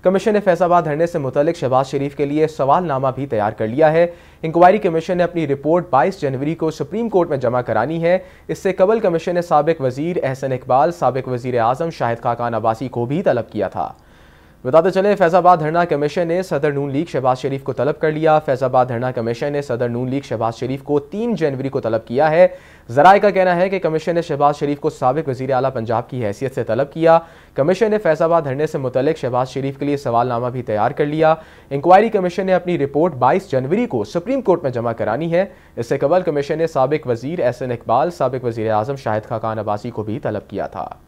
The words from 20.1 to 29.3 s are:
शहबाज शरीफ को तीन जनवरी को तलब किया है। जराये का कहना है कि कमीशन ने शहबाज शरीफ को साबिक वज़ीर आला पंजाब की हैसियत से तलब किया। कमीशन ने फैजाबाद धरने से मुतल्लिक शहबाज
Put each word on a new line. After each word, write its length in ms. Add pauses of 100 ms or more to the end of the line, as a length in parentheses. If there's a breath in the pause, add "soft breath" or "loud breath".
शहबाज 300
शरीफ 280
को 180
तीन 360
जनवरी 340
को 100
तलब 280
किया 200
है। 260 (380 loud breath)
जराये 280
का 100
कहना 240
है 160
कि 100
कमीशन 360
ने 60
शहबाज 340
शरीफ 240
को 100
साबिक 400
वज़ीर 220
आला 180
पंजाब 420
की 80
हैसियत 320
से 120
तलब 300
किया। 320 (320 loud breath)
कमीशन 340
ने 60
फैजाबाद 460
धरने 240
से 100
मुतल्लिक 400
शहबाज 300